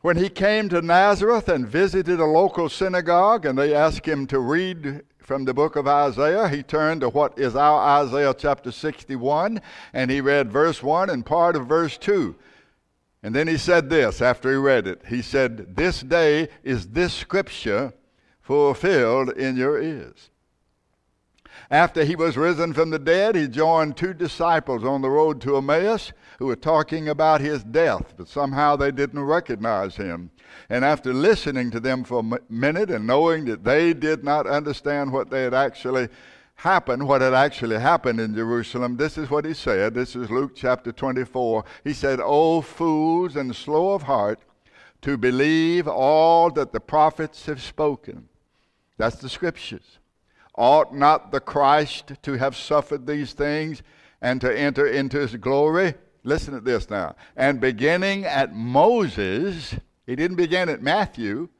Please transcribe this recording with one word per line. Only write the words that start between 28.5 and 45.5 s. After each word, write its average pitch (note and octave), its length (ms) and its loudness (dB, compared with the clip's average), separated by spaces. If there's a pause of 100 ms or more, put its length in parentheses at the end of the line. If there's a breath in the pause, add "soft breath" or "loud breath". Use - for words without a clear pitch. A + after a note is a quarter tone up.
they C#3 160 0
didn't C#3 320 -6
recognize A#2 720 -2
him. F2 340 -10 (380 loud breath)
And B2 160 -2
after C#3 300 0
listening C#3 560 0
to A2+ 100 -6
them C3 240 -4
for B2 140 -4
a A2+ 40 -2
mi-, A#2 160 -4 (100)
minute D3+ 420 -2
and A2 160 -4
knowing D#3 400 2
that G2+ 180 -6
they D#3 300 4
did C#3+ 300 -2
not D3 220 0
understand C#3+ 640 -2
what C3 180 -2
they C3 140 -2
had B2 100 -2
actually B2+ 540 0 (480 loud breath)
happened, C#3+ 500 0
what C3+ 160 4
had C3 100 4
actually B2+ 460 2
happened B2+ 420 2
in A2 140 -4
Jerusalem, A#2+ 640 -4
this D3+ 200 -2
is D3+ 140 -8
what D3 140 0
he D#3 100 -6
said. A2 400 0
This B2 220 -4
is A#2+ 140 -8
Luke C3 240 -2
chapter B2 360 -2
twenty-four. B2 760 -4 (200 loud breath)
He D3 80 -4
said, C3+ 280 -2
"O D#3+ 400 2
fools E3 760 -2
and C3 180 -6
slow E3 380 -2
of F#3 100 -4
heart A2 380 -2 (600 soft breath)
to C#3 140 -2
believe D#3 720 2